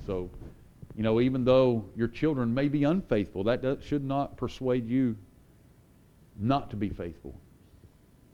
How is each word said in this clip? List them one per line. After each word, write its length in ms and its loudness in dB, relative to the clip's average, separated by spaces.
So, 240 -4
you 60 -2
know, 180 4
even 240 2
though 400 6
your 140 0
children 460 0
may 140 2
be 160 0
unfaithful, 600 0
that 160 2
does, 240 -2
should 200 -2
not 340 -4
persuade 500 -2
you 280 2
not 320 0
to 60 -8
be 120 -2
faithful. 500 -10